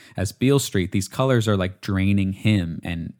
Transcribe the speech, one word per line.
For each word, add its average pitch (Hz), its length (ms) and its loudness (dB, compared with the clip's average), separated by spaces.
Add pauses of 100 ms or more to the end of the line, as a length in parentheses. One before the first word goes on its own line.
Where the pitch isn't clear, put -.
(180)
as 98 140 -4
Beale 135 280 2
Street. 92 320 -2
These 98 160 -2
colors 127 400 0
are, 107 100 2
like, 92 240 -4
draining 98 520 0
him, 92 500 0
and, 82 360 -8